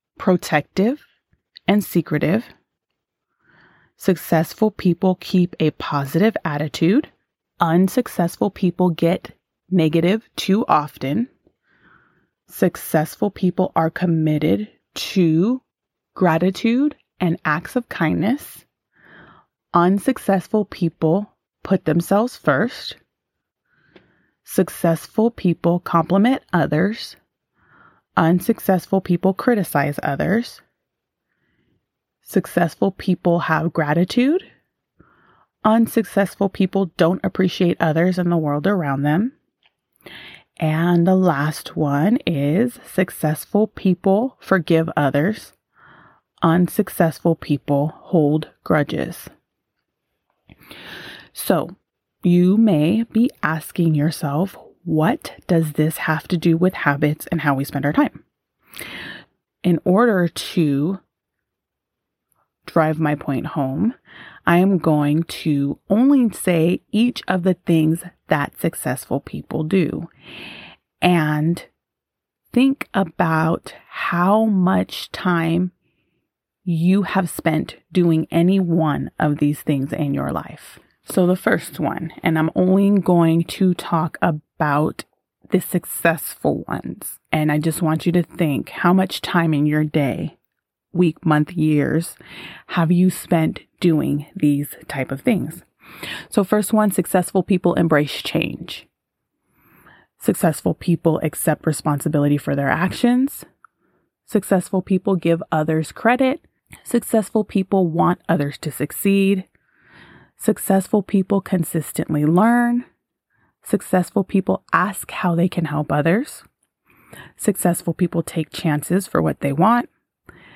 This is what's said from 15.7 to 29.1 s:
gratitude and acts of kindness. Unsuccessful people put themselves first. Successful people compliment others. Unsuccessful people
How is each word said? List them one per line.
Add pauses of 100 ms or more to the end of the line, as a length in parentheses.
gratitude (240)
and
acts
of
kindness. (1080)
Unsuccessful
people (320)
put
themselves
first. (1500)
Successful
people
compliment (100)
others. (1000)
Unsuccessful
people